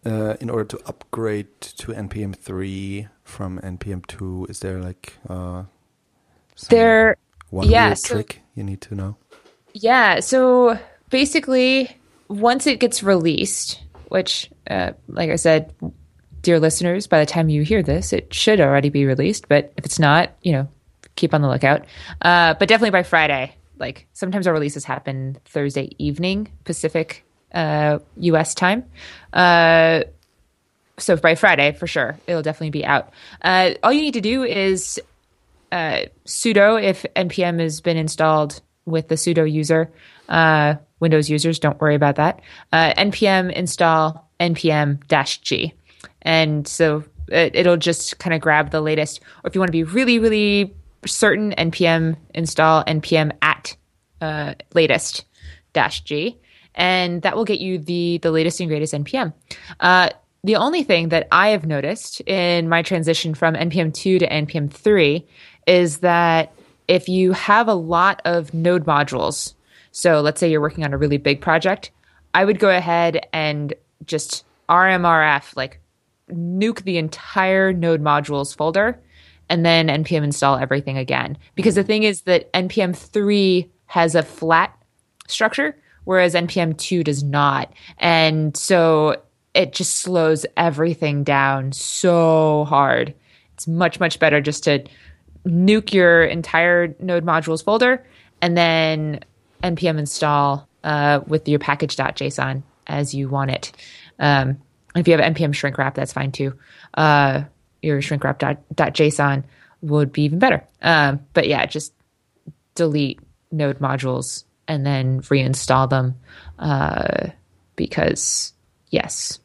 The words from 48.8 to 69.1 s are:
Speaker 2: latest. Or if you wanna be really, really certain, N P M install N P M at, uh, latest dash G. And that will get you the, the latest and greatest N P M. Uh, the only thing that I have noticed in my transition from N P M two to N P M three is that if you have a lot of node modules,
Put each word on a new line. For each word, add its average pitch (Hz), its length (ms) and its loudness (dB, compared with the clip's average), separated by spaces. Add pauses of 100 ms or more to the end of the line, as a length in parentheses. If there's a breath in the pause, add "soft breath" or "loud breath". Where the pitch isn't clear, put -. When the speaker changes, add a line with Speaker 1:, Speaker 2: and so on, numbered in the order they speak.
Speaker 2:
latest. 151 380 -2 (240 loud breath)
Or - 60 -6
if - 60 -14
you 190 60 0
wanna 180 100 -2
be 165 120 0
really, 240 340 0
really 208 560 0 (320)
certain, 208 480 0
N 165 180 -2
P 175 140 -2
M 165 320 0 (160)
install 160 540 2
N 156 140 -2
P - 140 -2
M 156 160 0 (100)
at, - 360 -2 (420)
uh, 151 360 -8 (180)
latest - 520 0 (480 soft breath)
dash 117 280 -2
G. 160 360 -6 (380 soft breath)
And 180 480 -2
that 190 120 -2
will 220 100 -2
get 208 140 -4
you 185 200 -4
the, 170 420 -4
the 165 100 0
latest 160 280 0
and 175 100 -4
greatest 151 240 -4
N 147 100 -4
P 262 140 -6
M. 185 160 -4 (460 loud breath)
Uh, 180 300 4 (340)
the 214 120 2
only 285 280 0
thing 170 260 0
that 165 220 0
I 190 180 4
have 190 160 0
noticed 156 560 -6
in 175 480 0
my 170 120 2
transition 160 540 -2
from 160 200 0
N 170 140 -2
P 160 100 -2
M 160 120 0
two 185 280 0
to 180 120 0
N - 140 -2
P 156 120 -8
M 147 120 -4
three 170 560 2 (400 soft breath)
is 175 320 4
that 170 560 2 (340 soft breath)
if - 220 2
you 185 240 2
have 214 340 2
a 220 60 2
lot 175 520 0
of 170 280 -2
node 165 320 0
modules, 143 680 -2 (380 soft breath)